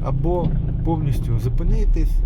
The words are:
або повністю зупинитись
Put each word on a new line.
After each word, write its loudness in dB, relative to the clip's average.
або 0
повністю -2
зупинитись 2